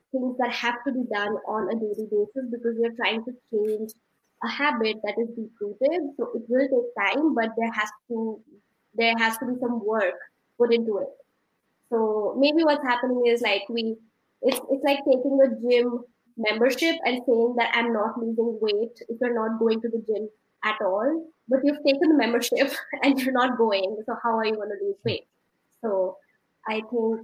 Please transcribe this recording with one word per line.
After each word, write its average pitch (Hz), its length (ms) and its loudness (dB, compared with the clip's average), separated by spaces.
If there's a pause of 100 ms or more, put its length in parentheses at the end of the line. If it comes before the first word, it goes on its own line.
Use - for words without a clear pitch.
(120)
things 254 280 -2
that 233 120 0
have 240 340 -4
to 277 60 0
be 247 120 -2 (100)
done 208 200 -2 (140)
on 214 220 -2
a 233 100 0
daily 214 320 -6
basis, 214 400 -2
because 233 280 -4
you're 233 160 0
trying 226 300 -2
to 254 60 -8 (200)
change 214 400 -2 (520)
a 233 40 -6
habit 226 560 0
that 208 140 -4
is 233 180 -2
deep-rooted. 233 640 -2 (160)
So 233 180 -4
it 226 140 -6
will 262 180 4
take 233 460 0
time, 285 220 2
but 226 220 0
there 226 140 -2
has 220 180 -2 (200)
to, 226 320 -6 (540)
there 226 220 2
has 226 200 0
to 247 80 -6
be 247 160 -4
some 233 240 -2
work 208 300 0 (420)
put 233 160 4
into 220 240 0
it. - 120 -4 (800)
So 214 500 0
maybe 302 240 4
what's 294 200 2
happening 247 440 0
is, 233 140 2
like, 202 280 0
we, 226 260 -2 (460)
it's, 254 180 2 (120)
it's 269 120 0
like 277 220 2
taking 269 360 4
a 233 280 2
gym 240 340 2 (340)
membership 240 580 2 (100)
and 247 200 0
saying 233 320 2
that 233 180 0
I'm 233 180 2
not 220 260 -2
losing 226 400 -2
weight 214 480 -2
if 226 140 -6
you're 240 140 0
not 226 240 -2
going 226 220 2
to 233 80 -4
the 226 180 -4
gym 214 200 -2 (360)
at 214 180 -2
all, 226 480 0 (180)
but 262 160 4
you've 294 200 0
taken 294 260 4
the 311 60 6
membership 247 580 2 (140)
<laughs> - 160 -6
and 262 160 4
you're 254 140 0
not 247 240 2
going. 208 400 2 (100)
So 226 160 -4
how 226 140 0
are 220 80 0
you 220 100 0
gonna 208 260 -6
lose 196 140 -2 (100)
weight? 208 220 -4 (540)
So 190 360 -2 (500)
I 220 140 -4
think, 226 420 -2